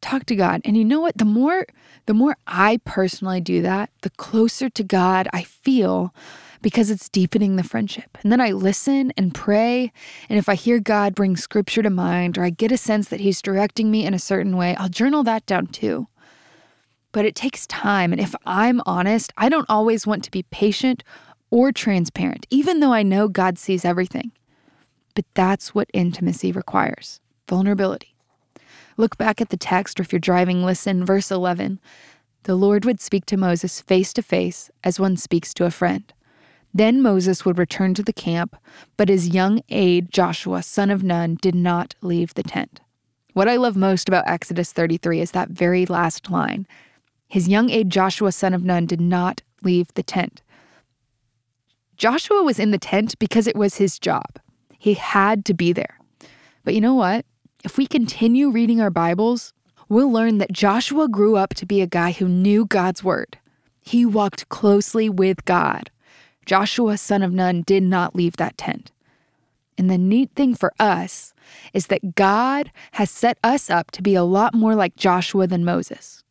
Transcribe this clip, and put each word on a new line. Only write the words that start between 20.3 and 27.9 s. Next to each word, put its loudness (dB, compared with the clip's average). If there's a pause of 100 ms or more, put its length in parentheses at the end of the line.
be -6
patient -2 (460)
or 4
transparent, -2
even 2
though 4
I 2
know 2
God 0
sees -4
everything. -2 (840)
But -2
that's 0
what -2
intimacy -2
requires, -6 (300)
vulnerability. -2 (840)